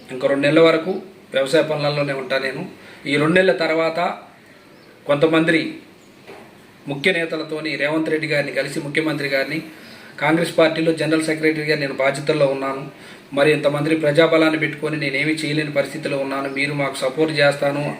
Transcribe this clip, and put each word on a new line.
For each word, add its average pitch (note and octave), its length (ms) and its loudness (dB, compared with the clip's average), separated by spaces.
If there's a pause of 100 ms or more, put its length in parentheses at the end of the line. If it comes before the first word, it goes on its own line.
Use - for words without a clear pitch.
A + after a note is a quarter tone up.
(120)
ఇంకో C3 160 -2
రెండు C#3 200 2
నెలల D3+ 120 4
వరకు E3 420 4 (320)
వ్యవసాయ C3+ 280 2
పనులలోనే D3 520 -2
ఉంటా C3 260 -4
నేను. C3+ 260 -6 (420)
ఈ C#3 100 0
రెండు D#3 160 2
నెలల F#3 180 6
తర్వాత D#3+ 680 -2 (880)
కొంతమంది D#3+ 720 2 (1080)
ముఖ్య C#3 240 -2
నేతలతోని, D#3 640 -4
రేవంత్ D#3 340 -2
రెడ్డి D#3 180 -2
గారిని C#3+ 240 -2
కలిసి, C#3 280 -4
ముఖ్యమంత్రి D3 480 -2
గారిని, C#3 340 -2 (580)
కాంగ్రెస్ D#3+ 380 0
పార్టీలో D#3+ 340 4
జనరల్ D#3 320 0
సెక్రటరీగా D#3 520 0
నేను C#3 180 -4
బాధ్యతల్లో C#3 520 2
ఉన్నాను. C3+ 420 -2 (460)
మరి C#3+ 180 4
ఇంతమంది D3 440 2
ప్రజాబలాన్ని D#3 640 4
పెట్టుకొని D3 380 -4
నేనేమీ C#3+ 340 -2
చేయలేని D3+ 400 -4
పరిస్థితిలో C#3+ 460 -2
ఉన్నాను. C3+ 320 -4
మీరు C#3 240 -4
మాకు C3+ 220 -2
సపోర్ట్ D3 440 0
చేస్తాను C#3+ 600 0